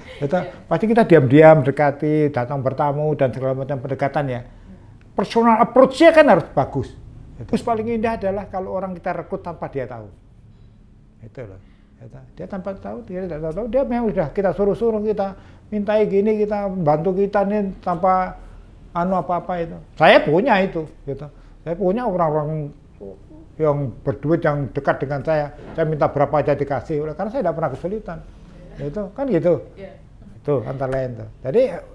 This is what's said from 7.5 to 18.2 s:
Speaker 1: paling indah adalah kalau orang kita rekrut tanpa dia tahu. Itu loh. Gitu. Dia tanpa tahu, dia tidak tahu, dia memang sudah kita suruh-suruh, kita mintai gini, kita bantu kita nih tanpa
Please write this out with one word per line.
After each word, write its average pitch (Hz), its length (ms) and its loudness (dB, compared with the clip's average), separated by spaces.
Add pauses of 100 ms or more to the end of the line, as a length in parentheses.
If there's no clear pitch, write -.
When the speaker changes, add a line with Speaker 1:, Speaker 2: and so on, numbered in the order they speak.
Speaker 1:
paling 220 260 -2
indah 226 300 -2
adalah 196 280 -4
kalau 190 280 -8
orang 190 180 -6
kita 175 220 -6
rekrut 175 260 -8
tanpa 165 300 -10
dia 131 160 -6
tahu. 110 240 -16 (1120)
Itu 110 200 -18
loh. 95 180 -16 (360)
Gitu. 123 220 -20 (160)
Dia 185 120 -12
tanpa 190 300 -10
tahu, 202 260 -14
dia 190 220 -10
tidak 160 240 -8
tahu, 196 220 -6
dia 254 120 0
memang 240 300 -2
sudah 165 160 -2
kita 190 240 -2
suruh-suruh, 208 480 0
kita 202 320 -2 (340)
mintai 208 400 0
gini, 202 320 2
kita 208 300 -2
bantu 180 480 2
kita 202 260 2
nih 202 380 -2
tanpa 185 560 0 (560)